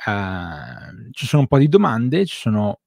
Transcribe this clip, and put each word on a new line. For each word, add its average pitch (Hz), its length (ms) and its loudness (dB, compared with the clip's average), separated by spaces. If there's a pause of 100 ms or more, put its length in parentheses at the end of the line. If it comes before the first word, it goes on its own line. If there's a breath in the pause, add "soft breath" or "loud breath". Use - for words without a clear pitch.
eh, 92 1040 -8
ci - 140 -8
sono 147 160 2
un 135 60 2
po' 143 100 4
di 139 100 6
domande, 151 600 2
ci - 80 -14
sono 104 520 -2